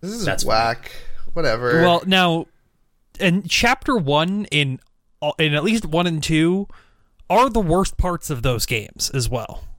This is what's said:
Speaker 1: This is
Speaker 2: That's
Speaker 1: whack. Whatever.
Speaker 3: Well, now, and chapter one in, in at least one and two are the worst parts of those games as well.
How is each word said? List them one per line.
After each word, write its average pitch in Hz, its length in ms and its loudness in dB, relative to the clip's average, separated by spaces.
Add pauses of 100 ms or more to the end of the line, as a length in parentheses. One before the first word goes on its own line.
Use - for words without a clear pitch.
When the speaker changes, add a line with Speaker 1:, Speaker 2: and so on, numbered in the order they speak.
Speaker 1:
This 180 120 -10
is 226 120 -8
Speaker 2:
That's 95 200 0
Speaker 1:
whack. 113 460 0 (440)
Whatever. 123 480 2
Speaker 3:
Well, 170 240 4
now, 180 400 2 (720)
and 185 300 0
chapter 254 460 2
one 170 500 0
in, 139 340 0 (580)
in 156 160 2
at 147 100 0
least 220 220 0
one 165 200 0
and 160 160 -2
two 170 460 2 (600)
are 233 220 4
the 226 100 0
worst 180 380 0
parts 175 320 -2
of 127 120 -6
those 120 240 0
games - 440 -6
as 127 180 -2
well. 113 360 -6 (140)